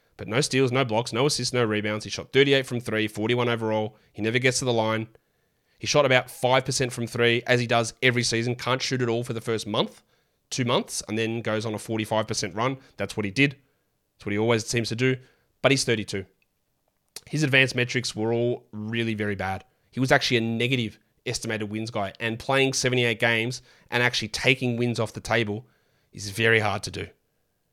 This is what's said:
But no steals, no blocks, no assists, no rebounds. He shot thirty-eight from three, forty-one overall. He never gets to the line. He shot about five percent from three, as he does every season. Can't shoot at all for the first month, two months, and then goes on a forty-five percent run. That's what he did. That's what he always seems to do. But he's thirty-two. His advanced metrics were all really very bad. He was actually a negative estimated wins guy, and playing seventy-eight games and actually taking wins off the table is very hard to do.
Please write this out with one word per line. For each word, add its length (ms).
But 120
no 120
steals, 320
no 120
blocks, 280
no 140
assists, 260
no 120
rebounds. 400
He 60
shot 220
thirty-eight 340
from 140
three, 260
forty-one 420
overall. 480
He 100
never 160
gets 220
to 40
the 80
line. 360
He 80
shot 200
about 240
five 340
percent 280
from 140
three, 400
as 140
he 60
does 360
every 200
season. 320
Can't 260
shoot 220
at 60
all 160
for 80
the 80
first 260
month, 360
two 140
months, 440
and 100
then 240
goes 240
on 80
a 40
forty-five 480
percent 280
run. 240
That's 200
what 80
he 80
did. 240
That's 100
what 60
he 60
always 260
seems 260
to 60
do. 200
But 100
he's 120
thirty-two. 420
His 160
advanced 320
metrics 400
were 180
all 380
really 440
very 200
bad. 300
He 100
was 120
actually 240
a 60
negative 560
estimated 440
wins 200
guy, 300
and 180
playing 340
seventy-eight 460
games 440
and 100
actually 280
taking 480
wins 240
off 120
the 80
table 460
is 180
very 300
hard 240
to 80
do. 160